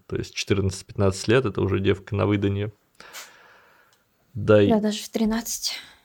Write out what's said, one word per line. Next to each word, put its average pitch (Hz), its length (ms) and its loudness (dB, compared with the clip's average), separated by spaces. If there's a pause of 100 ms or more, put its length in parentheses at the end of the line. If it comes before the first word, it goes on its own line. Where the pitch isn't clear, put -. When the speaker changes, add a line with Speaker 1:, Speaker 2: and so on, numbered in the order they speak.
Speaker 1:
то - 80 -6
есть - 180 -8
четырнадцать-пятнадцать 98 920 -2
лет, 123 180 4
это 95 160 -4
уже 98 160 0
девка 98 380 -2
на 98 100 0
выданье. 101 460 0 (1600)
Да 104 260 6
и - 80 6
Speaker 2:
Да, 220 120 4
даже 208 220 -2
в - 60 -12
тринадцать. 226 680 -4 (280)